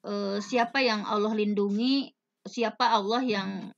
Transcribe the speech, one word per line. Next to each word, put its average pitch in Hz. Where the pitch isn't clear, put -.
eh, 202
siapa 240
yang 214
Allah 214
lindungi, 214
siapa 226
Allah 220
yang 196